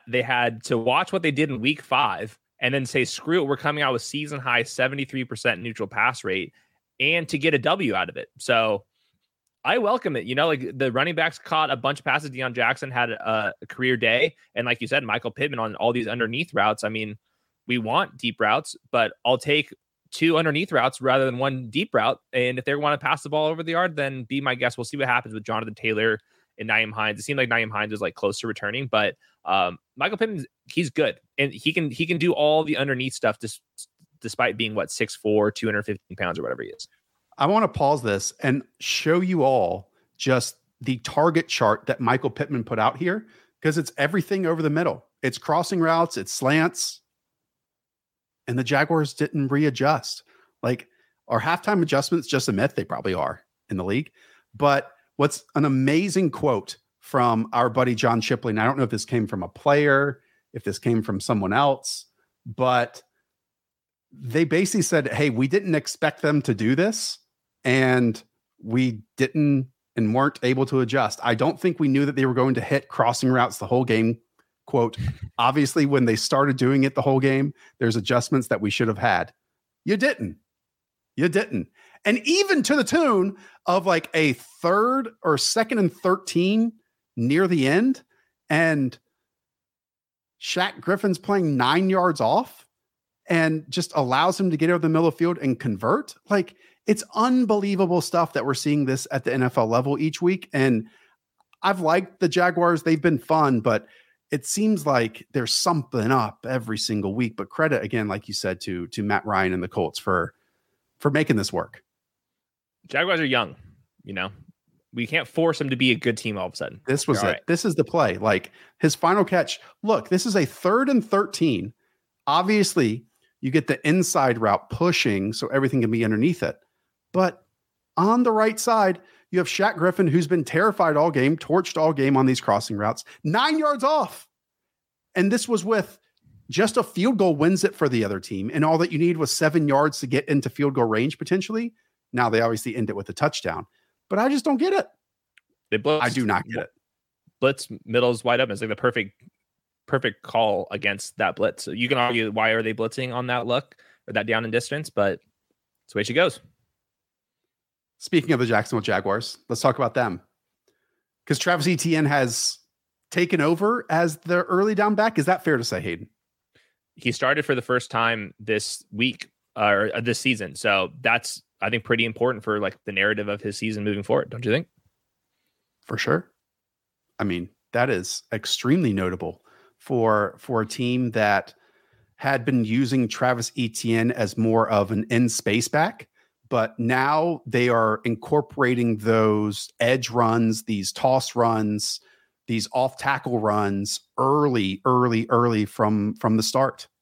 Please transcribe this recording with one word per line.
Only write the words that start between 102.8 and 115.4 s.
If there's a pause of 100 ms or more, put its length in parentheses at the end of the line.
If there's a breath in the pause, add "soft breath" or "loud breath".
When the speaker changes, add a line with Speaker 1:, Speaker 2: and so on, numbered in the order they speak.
Speaker 2:
They've
been
fun,
but (460 soft breath)
it
seems
like
there's
something
up
every
single
week.
But
credit,
again,
like
you
said,
to,
to
Matt
Ryan
and
the
Colts
for, (680)
for
making
this
work. (1040)
Speaker 1:
Jaguars
are
young, (480)
you
know? (640)
We
can't
force